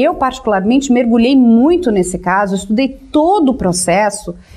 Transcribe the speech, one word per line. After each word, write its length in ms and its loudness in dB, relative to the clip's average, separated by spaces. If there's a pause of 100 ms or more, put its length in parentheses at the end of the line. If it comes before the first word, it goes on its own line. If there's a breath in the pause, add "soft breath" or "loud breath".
eu 140 0
particularmente 720 -2
mergulhei 460 2
muito 560 4
nesse 260 -2
caso, 380 -2
estudei 320 -4
todo 600 0
o 40 -2
processo, 800 -4 (220 soft breath)